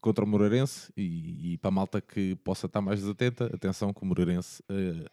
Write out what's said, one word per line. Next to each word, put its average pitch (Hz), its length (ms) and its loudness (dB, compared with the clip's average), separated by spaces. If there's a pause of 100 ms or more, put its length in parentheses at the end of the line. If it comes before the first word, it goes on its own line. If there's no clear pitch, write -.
contra 104 240 2
o 104 40 0
Moreirense 104 680 2
e, 85 580 -4
e 82 40 -6
para 98 100 -2
a 95 40 2
malta 98 280 2
que 95 360 -2
possa 95 300 -4
estar 104 160 -2
mais 101 180 0
desatenta, 117 460 0
atenção 101 460 -2
que - 100 -10
o 98 40 -4
Moreirense, 90 600 0
eh, 92 440 -4